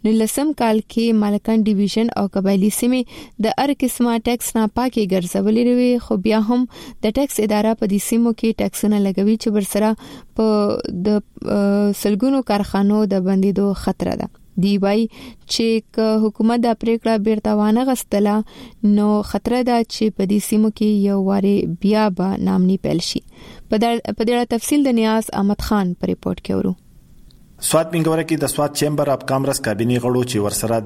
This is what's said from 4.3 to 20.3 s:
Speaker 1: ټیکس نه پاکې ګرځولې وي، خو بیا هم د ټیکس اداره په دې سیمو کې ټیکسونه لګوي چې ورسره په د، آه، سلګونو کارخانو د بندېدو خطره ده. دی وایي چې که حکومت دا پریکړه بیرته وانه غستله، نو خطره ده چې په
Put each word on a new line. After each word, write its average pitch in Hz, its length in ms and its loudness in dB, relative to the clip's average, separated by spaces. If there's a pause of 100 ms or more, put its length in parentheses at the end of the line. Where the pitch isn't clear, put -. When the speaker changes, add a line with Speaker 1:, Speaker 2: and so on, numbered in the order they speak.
Speaker 1:
ټیکس 240 260 -4
نه 220 100 2 (140)
پاکې 247 220 0 (100)
ګرځولې 214 720 0
وي، 247 100 4 (160)
خو 208 120 0 (100)
بیا 220 180 2
هم 247 120 2 (420)
د 214 180 0
ټیکس 277 260 -2
اداره 208 280 0
په 220 180 -2
دې 202 160 0
سیمو 233 320 2
کې 226 80 0 (160)
ټیکسونه 208 420 0
لګوي 202 300 0
چې 233 120 -4
ورسره 208 420 0 (440)
په 220 120 0 (440)
د، 185 240 -4
آه، 202 760 0 (140)
سلګونو 254 500 0
کارخانو 202 540 2
د 185 240 0
بندېدو 196 420 2 (140)
خطره - 380 -4
ده. - 100 -12 (280)
دی 202 80 2 (120)
وایي 208 200 2 (480)
چې 226 320 0 (140)
که 220 100 0 (160)
حکومت 226 400 0
دا 233 100 2 (120)
پریکړه 226 420 0
بیرته 214 320 0
وانه 214 320 2
غستله، 202 420 0 (640)
نو 208 100 2 (220)
خطره 240 400 -2
ده 240 140 2
چې - 340 -2
په 196 140 0